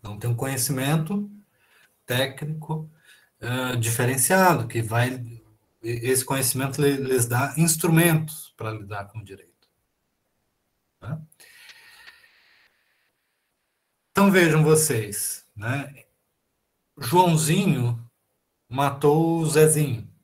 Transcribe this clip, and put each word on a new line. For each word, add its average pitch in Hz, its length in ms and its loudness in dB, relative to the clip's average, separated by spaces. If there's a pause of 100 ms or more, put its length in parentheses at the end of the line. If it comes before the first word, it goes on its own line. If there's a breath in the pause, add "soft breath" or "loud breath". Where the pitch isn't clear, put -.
Não 104 160 -12
tem 120 100 -4
um 120 60 0
conhecimento 143 960 -2 (720 soft breath)
técnico, 147 840 -6 (480 soft breath)
eh, 123 380 -4
diferenciado, 131 920 2
que 117 140 -4
vai, 117 300 0 (720)
e-, 113 200 -6 (100)
esse 123 140 0
conhecimento 135 560 -4
lhe-, 143 160 2
lhes 127 300 0
dá 123 280 -2
instrumentos 165 1000 0
pra 110 160 -8
lidar 101 320 -12
com 107 140 -16
o 98 40 -16
direito, - 460 -20 (1300)
né? 156 200 -12 (3000 soft breath)
Então 196 180 4
vejam 160 360 6
vocês, 120 880 0
né? 131 400 -8 (1040)
Joãozinho 156 960 2 (680)
matou 147 720 2
o 160 60 -2
Zezinho. 147 680 2 (100)